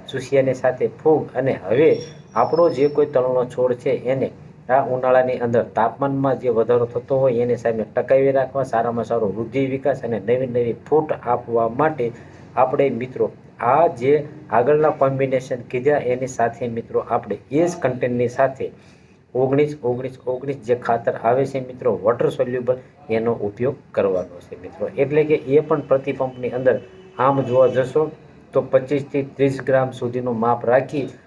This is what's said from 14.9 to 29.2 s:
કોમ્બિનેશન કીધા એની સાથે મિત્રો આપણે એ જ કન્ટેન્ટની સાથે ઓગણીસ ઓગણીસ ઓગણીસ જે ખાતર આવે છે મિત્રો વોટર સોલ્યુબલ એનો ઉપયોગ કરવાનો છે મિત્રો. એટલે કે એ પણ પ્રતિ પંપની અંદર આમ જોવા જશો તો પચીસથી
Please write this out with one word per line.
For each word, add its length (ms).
કોમ્બિનેશન 800
કીધા 340
એની 220
સાથે 420
મિત્રો 320
આપણે 380
એ 160
જ 40
કન્ટેન્ટની 460
સાથે 380
ઓગણીસ 500
ઓગણીસ 320
ઓગણીસ 400
જે 80
ખાતર 420
આવે 280
છે 160
મિત્રો 360
વોટર 340
સોલ્યુબલ 500
એનો 220
ઉપયોગ 440
કરવાનો 480
છે 220
મિત્રો. 340
એટલે 280
કે 100
એ 260
પણ 200
પ્રતિ 320
પંપની 380
અંદર 260
આમ 240
જોવા 260
જશો 340
તો 100
પચીસથી 600